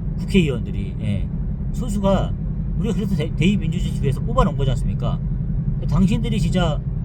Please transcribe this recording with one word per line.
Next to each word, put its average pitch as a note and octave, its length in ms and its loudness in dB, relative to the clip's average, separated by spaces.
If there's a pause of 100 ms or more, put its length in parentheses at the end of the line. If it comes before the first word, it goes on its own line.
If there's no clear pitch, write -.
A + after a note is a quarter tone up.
(200)
국회의원들이. - 840 0
예. G2+ 260 -2 (460)
소수가 G3 600 0 (460)
우리가 - 160 0
그래서 - 200 0
대-, - 200 -2
대의 F#3+ 220 4
민주주의 - 440 -2
위해서 C3 200 0
뽑아놓은 A#3 360 2
거지 C3+ 140 2
않습니까? - 480 0 (680)
당신들이 A3+ 500 2
진짜 E3+ 400 2 (260)